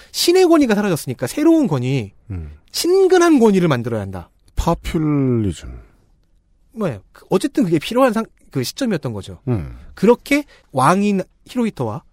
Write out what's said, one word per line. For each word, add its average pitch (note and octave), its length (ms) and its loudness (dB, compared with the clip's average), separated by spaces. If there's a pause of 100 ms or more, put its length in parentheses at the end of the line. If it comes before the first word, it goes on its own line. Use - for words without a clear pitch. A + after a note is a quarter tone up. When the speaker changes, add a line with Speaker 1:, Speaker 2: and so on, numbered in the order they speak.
(120)
Speaker 1:
신의 F#4 320 2
권위가 D4 300 4
사라졌으니까 E3+ 520 -2
새로운 D#4 400 2
권위, B2+ 460 -4 (180)
Speaker 2:
음. D#2+ 220 -10 (180)
Speaker 1:
친근한 F4 720 4
권위를 F#3+ 260 4
만들어야 A#2 360 -2
한다. F#2 260 -12 (280)
Speaker 2:
파퓰리즘. C3 1200 -2 (920)
Speaker 1:
뭐예요? E3+ 280 -6 (120)
그, - 180 -20
어쨌든 B3+ 340 0
그게 E3 140 0
필요한 B3 340 0
상-, A3 140 -4 (240)
그 C3+ 120 -4
시점이었던 E3 500 -6
거죠. F#2+ 360 -14
Speaker 2:
음. D2 280 -4 (180)
Speaker 1:
그렇게 A#3+ 500 2 (280)
왕인 F#3 500 2 (240)
히로히토와 C3+ 560 -6 (100)